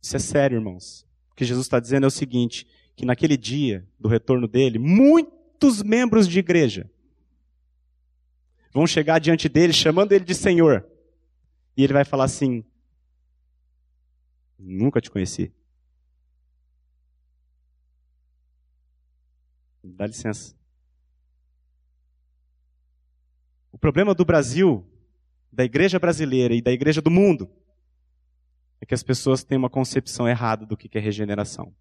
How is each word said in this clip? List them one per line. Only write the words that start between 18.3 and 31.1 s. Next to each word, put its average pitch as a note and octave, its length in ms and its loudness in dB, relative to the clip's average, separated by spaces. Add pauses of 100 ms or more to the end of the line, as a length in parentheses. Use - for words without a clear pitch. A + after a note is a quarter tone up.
Dá F#2 240 -10
licença. - 480 -12 (3250)
O - 60 -20
problema F3 380 0
do E3+ 100 0
Brasil, D3 600 0 (680)
da B2 120 -2
igreja E3 360 0
brasileira C3+ 560 0
e A#2+ 60 0
da B2 100 0
igreja D3 300 0
do D#3+ 100 2
mundo, E3+ 380 2 (1300)
é - 40 -18
que - 80 -4
as B2 100 -4
pessoas C3 400 -2
têm C#3 140 -4
uma B2+ 120 -2
concepção B2+ 580 -4
errada A2+ 380 -4
do G#2+ 100 -8
que - 140 -20
que - 80 -10
é G#2+ 40 -6
regeneração. G#2 800 -6